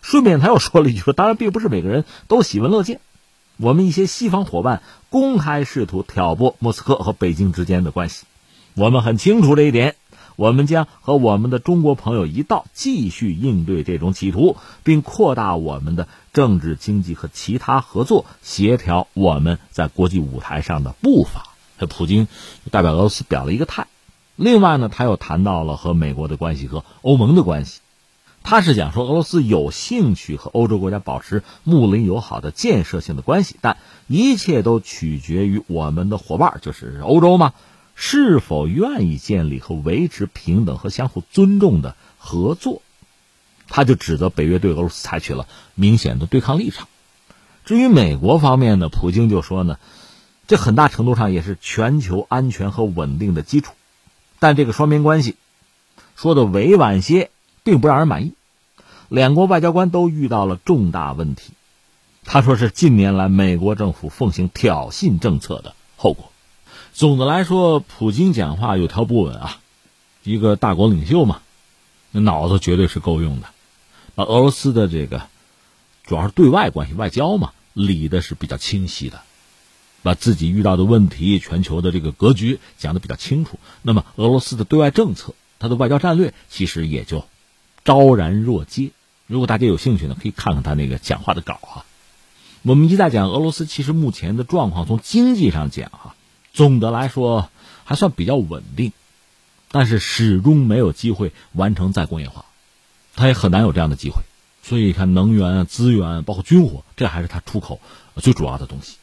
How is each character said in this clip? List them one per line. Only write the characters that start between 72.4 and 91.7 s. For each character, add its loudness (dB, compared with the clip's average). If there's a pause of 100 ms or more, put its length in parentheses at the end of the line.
子 2
绝 0
对 2
是 -6
够 -2
用 -4
的。 -16 (680)
把 -4
俄 2
罗 4
斯 -2
的 2
这 -4
个， -8 (840)
主 -4
要 -2
是 -4
对 6
外 2
关 -6
系， -10
外 -6
交 -2
嘛， -4 (220)
理 -2
的 -2
是 -10
比 -10
较 -8
清 -6
晰 -10
的， -20 (800)
把 0
自 0
己 -2
遇 0
到 2
的 2
问 4
题、 0
全 -4
球 -4
的 -2
这 -2
个 -6
格 2
局 -2 (180)
讲 -8
得 -4
比 -14
较 -10
清 -4
楚。 -12 (220)
那 0
么 2 (120)
俄 0
罗 4
斯 -8
的 -4
对 0
外 4
政 0
策、 -18 (240)
它 -8
的 -2
外 0
交 2
战 0
略 0 (160)
其 -6
实 -6
也 -6
就 -8 (580)
昭 6
然 0
若 -2
揭。 -8 (360)
如 -4
果 0
大 -2
家 2
有 2
兴 0
趣 -4
呢， -8
可 -10
以 -6
看 -4
看 -4
他 -4
那 -2
个 -6
讲 -6
话 -2
的 -4
稿 -12
啊。 -20 (800)